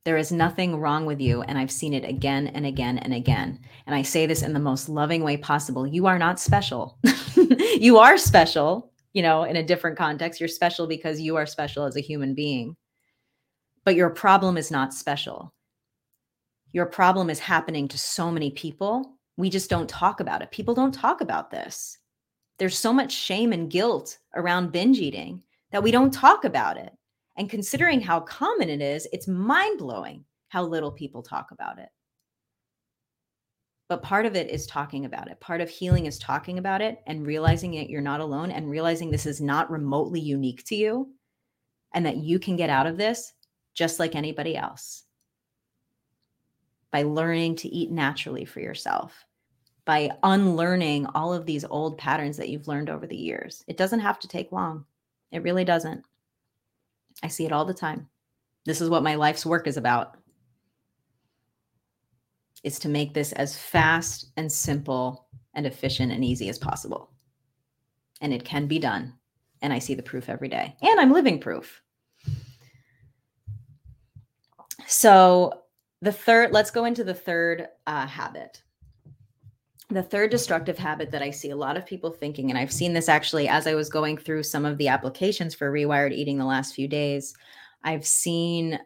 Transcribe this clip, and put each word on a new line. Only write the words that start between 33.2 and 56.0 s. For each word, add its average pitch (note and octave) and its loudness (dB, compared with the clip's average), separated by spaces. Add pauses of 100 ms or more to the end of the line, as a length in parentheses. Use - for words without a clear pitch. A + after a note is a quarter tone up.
But E3+ -4
part G#3 0
of G#3 -2
it E3+ -2
is C#3+ -8
talking C#3+ -8
about - -12
it. - -20
Part E3+ -6
of E3 -6
healing F3+ 0
is D3 -10
talking D3+ -6
about F#3+ -4
it A3 -6
and D3+ -8
realizing D#3 0
that D3+ -10
you're D3 -8
not C#3+ -4
alone D#3 -6
and D#3 -8
realizing E3 -2
this D3 -2
is D3 -6
not D3 0
remotely D3+ -2
unique C#3 -4
to - -6
you A3 -2 (840)
and E3+ 0
that D#3 -2
you E3 0
can F3+ -4
get E3 0
out C#3 2
of E3 -6
this G#3+ -4 (400)
just G3+ -2
like D#3+ -2
anybody D#3 -6
else - -12 (1900)
by D3 0
learning E3 0
to - -10
eat - -4
naturally D3 -4
for - -16
yourself, - -8 (600)
by D3+ 2 (140)
unlearning F3 2
all E3 -2
of E3 -4
these D3+ -4
old D3+ -6
patterns D3 -2
that - -8
you've D3 -10
learned D3 -6
over - -10
the - -10
years. - -10
It E3+ -10
doesn't F#3+ 0
have G3+ -2
to - -18
take F#3 -10
long. E3 -6 (460)
It E3 -8
really F3+ 0
doesn't. E3 -2 (1160)